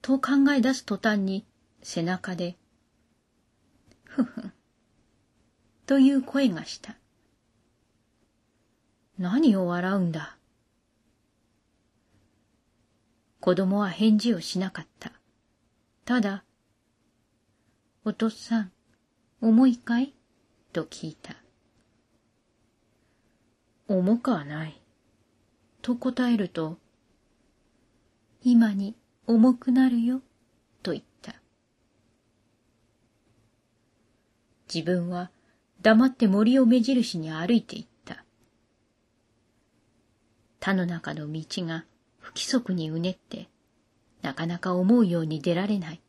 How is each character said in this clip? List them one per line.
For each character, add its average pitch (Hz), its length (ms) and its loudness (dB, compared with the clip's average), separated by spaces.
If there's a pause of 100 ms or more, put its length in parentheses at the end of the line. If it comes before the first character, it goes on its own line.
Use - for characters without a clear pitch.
と 269 180 0
考 277 340 4
え 269 100 2
出 262 100 2
す - 140 -6
途 202 100 -4
端 214 240 0
に、 190 240 -4 (380)
背 - 200 -6
中 180 320 -6
で、 175 220 -8 (1500)
「ふ - 200 -4
ふ - 160 -10
ん」 - 140 -18 (1300)
と 277 140 2
い 269 140 8
う 269 100 2
声 277 260 0
が 160 160 -4
し - 140 -16
た。 - 180 -20 (2250)
「何 214 360 2
を 185 120 0
笑 175 300 -2
う - 20 0
ん 175 140 0
だ」。 151 260 -12 (3000)
子 180 140 2
供 190 260 0
は 196 100 -2
返 214 260 2
事 226 160 0
を 175 80 -2
し - 180 -8
な 190 120 -4
か - 100 -12
っ - 60 -16 (120)
た。 - 140 -16 (960)
た 247 160 0
だ、 196 200 -4 (1600)
「お 214 120 -4
父 226 140 -2
っ - 20 0
つ - 220 -10
ぁ 226 100 0
ん、 185 100 -10 (680)
重 226 240 6
い 240 100 4
か 233 240 -2
い？」 269 140 -4 (580)
と 160 120 -6
聞 - 240 -14
い 156 60 -14
た。 - 220 -20 (2500)
「重 190 280 2
く 240 140 -4
は 156 160 -2
な 156 220 -8
い」 - 120 -20 (1000)
と 247 140 -4
答 247 360 -2
え - 20 4
る 202 140 -2
と、 160 300 -8 (1600)
「今 233 320 4
に 196 220 -6 (320)
重 233 280 6
く 247 180 -4
な 262 160 4
る 233 160 0
よ」 254 180 -2 (600)
と 180 80 -4
言 139 80 -8
っ - 40 -20 (180)
た。 - 120 -20 (3500)
自 160 140 -6
分 175 220 -2
は 180 240 -8 (500)
黙 220 240 6
っ 262 40 4
て 233 180 0
森 214 320 4
を 254 60 6
目 247 140 6
印 233 380 0
に 156 140 -8
歩 160 220 0
い 226 80 4
て - 140 -16
い - 40 -12
っ - 60 -18 (180)
た。 - 200 -18 (2250)
田 190 120 -2
の 185 140 0
中 165 280 -8
の 151 160 -10
道 160 120 -10 (240)
が 165 180 -8 (360)
不 - 100 -20
規 - 160 -10
則 240 280 -2
に 160 160 -4
う 160 100 -6
ね 180 100 -4
っ 180 80 -12
て、 - 320 -18 (720)
な 143 120 -6
か 165 120 -6
な 175 140 -6
か 180 160 -2
思 190 220 4
う 233 60 6
よ 170 180 0
う 160 40 -4
に 156 140 -4
出 175 140 0
ら 185 120 -2
れ 208 140 -2
な 160 140 -10
い。 170 140 -20